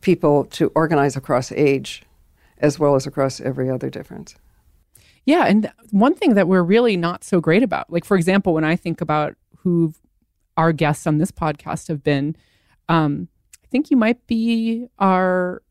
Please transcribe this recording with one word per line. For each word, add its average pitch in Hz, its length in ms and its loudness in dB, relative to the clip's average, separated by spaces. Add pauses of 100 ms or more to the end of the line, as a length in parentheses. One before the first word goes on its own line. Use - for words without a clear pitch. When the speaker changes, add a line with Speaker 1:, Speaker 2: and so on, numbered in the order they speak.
Speaker 1:
people 151 460 2
to - 280 -2
organize 151 420 0
across 131 360 -4
age 139 500 -2 (560)
as 147 200 0
well 143 160 2
as 135 120 0
across 135 340 -4
every 131 280 -6
other 131 220 -6
difference. - 460 -16 (920)
Speaker 2:
Yeah, 302 200 4
and 208 240 2 (200)
one 233 240 4
thing 349 200 0
that 196 140 2
we're 185 140 4
really 214 340 2
not 175 280 -4
so 180 180 0
great 170 200 4
about, - 300 -4
like, 170 140 -4
for 202 100 2
example, 185 380 2
when 156 100 0
I 156 120 0
think 165 260 -6
about 151 320 -2 (240)
who 170 340 0 (640)
our 165 160 2
guests 151 340 -2
on 151 120 0
this 165 120 -2
podcast 165 580 -8
have 151 140 -6
been, 147 340 -2 (520)
um, 160 400 0 (360)
I - 60 -20
think 285 200 -2
you 285 60 2
might 233 300 0
be 226 600 -2 (100)
our 185 720 0